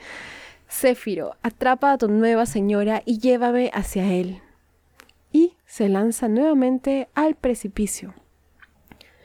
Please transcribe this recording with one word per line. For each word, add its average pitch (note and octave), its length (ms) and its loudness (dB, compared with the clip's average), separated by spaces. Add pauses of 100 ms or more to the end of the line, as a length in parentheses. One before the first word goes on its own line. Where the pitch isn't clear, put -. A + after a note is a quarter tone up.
(680)
"Céfiro, G3+ 760 -2
atrapa B3+ 500 0
a C4+ 40 2
tu A#3 120 0
nueva A3+ 360 2
señora G#3 640 0
y A3 140 -2
llévame B3 520 2
hacia G3 400 -2
él". F#3 300 -4 (880)
Y E4 320 4
se - 240 -2
lanza A3 400 0
nuevamente C4 840 2
al D4+ 200 2
precipicio. G#3 800 -4 (1120)